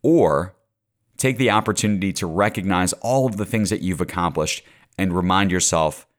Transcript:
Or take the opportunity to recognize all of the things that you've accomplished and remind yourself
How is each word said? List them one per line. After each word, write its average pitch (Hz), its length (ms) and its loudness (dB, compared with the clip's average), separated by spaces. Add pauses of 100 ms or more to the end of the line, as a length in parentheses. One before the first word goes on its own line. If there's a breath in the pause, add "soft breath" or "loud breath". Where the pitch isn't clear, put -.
Or 92 540 2 (600)
take 131 220 -2
the 123 140 2
opportunity 104 600 0
to - 140 -4
recognize 92 680 0
all 131 340 0
of 104 100 -4
the 104 80 -4
things 107 240 -2
that 110 120 -2
you've 90 200 -2
accomplished 85 640 -2 (340 soft breath)
and 92 180 -2
remind 92 360 2
yourself 85 560 0 (120)